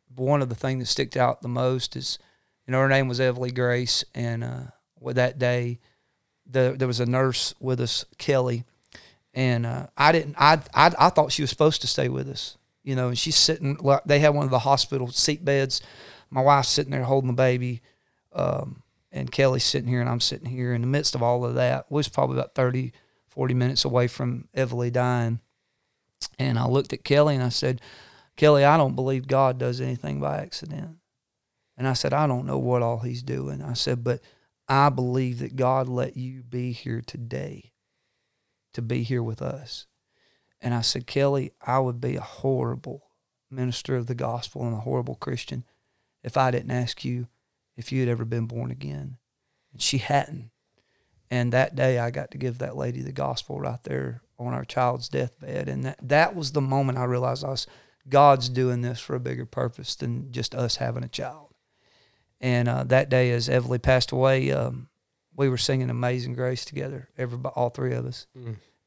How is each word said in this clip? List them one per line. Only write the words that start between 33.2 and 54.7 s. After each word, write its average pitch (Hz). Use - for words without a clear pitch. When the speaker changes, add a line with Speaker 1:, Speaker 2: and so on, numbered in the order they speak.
Speaker 1:
doing." 135
I 139
said, 120
"But 123
I 139
believe 127
that 131
God 131
let 127
you 127
be 123
here 117
today, -
to 127
be 120
here 120
with 113
us." 127
And 120
I 120
said, 123
"Kelly, 139
I 127
would 123
be 127
a -
horrible 127
minister 127
of 120
the 123
gospel 120
and 117
a 107
horrible 127
Christian 127
if 123
I 131
didn't 123
ask 123
you 123
if 117
you 131
had 123
ever 117
been 113
born 120
again." 135
And 117
she -
hadn't. 135
And 120
that 131
day 131
I 117
got 135
to 139
give 123
that 131
lady 127
the 139
gospel 135
right 120
there 131
on 123
our 127
child's 123